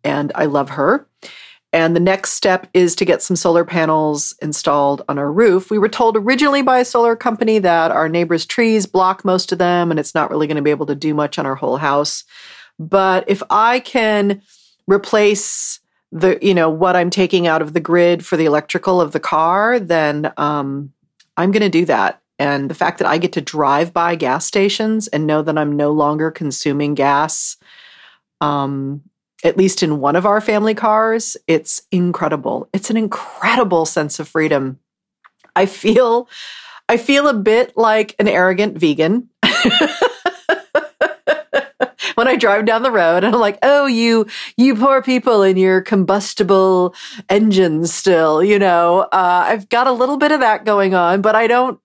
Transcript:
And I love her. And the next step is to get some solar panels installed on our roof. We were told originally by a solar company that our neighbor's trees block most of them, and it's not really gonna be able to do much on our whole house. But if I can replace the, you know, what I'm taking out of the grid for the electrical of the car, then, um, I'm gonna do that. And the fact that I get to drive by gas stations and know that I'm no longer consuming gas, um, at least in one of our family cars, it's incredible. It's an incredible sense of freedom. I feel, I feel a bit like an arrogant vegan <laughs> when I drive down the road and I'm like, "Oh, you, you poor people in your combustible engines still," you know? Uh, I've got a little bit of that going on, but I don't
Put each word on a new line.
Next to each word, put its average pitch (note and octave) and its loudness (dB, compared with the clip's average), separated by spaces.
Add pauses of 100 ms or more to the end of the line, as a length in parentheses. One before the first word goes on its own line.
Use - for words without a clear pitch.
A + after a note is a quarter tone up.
And D3 -4
I - 0
love C#3 -2
her. D3 0 (640)
And E3 2
the E3+ 2
next F#3+ 0
step - 0
is F3+ 4
to F#3 -2
get F3 2
some F3+ -2
solar E3+ 2
panels D#3 -2
installed C#3+ -2
on C#3+ -4
our C#3+ -4
roof. F#3+ 2
We G#3+ 0
were G#3 2
told A3+ 0
originally C#4 0
by B3+ 4
a B3+ 2
solar A#3 2
company A3 0
that E3+ 2
our D#3 0
neighbor's E3+ -2
trees A3 0
block F#3+ 0
most F#3 -2
of F3 -4
them, F3 0
and D#3 -2
it's - -8
not D#3 0
really D3+ -2
gonna D3 -4
be D3 2
able D3 -4
to C#3+ -4
do D3+ -4
much D3+ -4
on D3+ -6
our C3+ -4
whole C3 -4
house. C#3+ -2 (560)
But F#3 0
if G3 -2
I A#3 2
can G#3 -2 (460)
replace G3+ 0 (320)
the, E3+ 0
you F#3+ 2
know, D#3+ 2
what F3+ 0
I'm F3 0
taking F3+ 0
out D#3+ 2
of D3+ -8
the E3+ 0
grid E3+ 2
for F3+ -2
the D#3+ 0
electrical D#3 0
of D3+ 0
the D3+ -4
car, F#3+ 0
then, D#3 -2
um, C#3+ -4 (460)
I'm F#3 0
gonna G#3 0
do E3 2
that. G#2+ -2 (200)
And C#3+ -2
the D3+ -8
fact E3 -4
that F3+ -2
I D#3+ 0
get F3 -4
to F3 -4
drive D3 -2
by E3+ 0
gas D3 -4
stations G#3+ -2
and D3+ -2
know D3+ 0
that D#3 -2
I'm D3 -2
no D3 0
longer D3+ 0
consuming D3 -4
gas, C#3+ -2 (840)
um, C#3 -4 (400)
at E3+ 0
least F#3+ 0
in D3+ -2
one C#3 0
of F3+ 0
our G#3 2
family G#3+ 0
cars, A3 0 (100)
it's D#3+ -2 (100)
incredible. D#3 -2
It's - -6
an A3 -2
incredible G#3 -2
sense D3+ -4
of D3+ -12
freedom. C#3 -2 (760)
I F#3+ 2
feel, A#3 0 (600)
I A#3 0
feel C#4 2
a C#4 2
bit G#3+ 0
like A3 0
an G#3+ 2
arrogant F#3 0
vegan D#3+ 0
<laughs> - -6 (2750)
when A#3 2
I C#4 2
drive G#3+ 2
down A3+ 0
the C4 0
road F3+ 2
and A3 2
I'm A#3+ 2
like, G#3 0
"Oh, C#4+ 4
you, A3+ 2 (300)
you B3 4
poor C4 2
people B3 2
in F#3+ 4
your F#3 4
combustible F#3+ 2 (360)
engines F#3 2
still," D#3+ 2
you G#3 4
know? F3 2
Uh, F3+ 2
I've G#3 -4
got A#3 0
a B3+ 2
little B3+ 0
bit D4 2
of C#4 0
that G#3+ 0
going G3+ 2
on, F3+ 2
but G#3+ 2
I A3+ 2
don't B3 0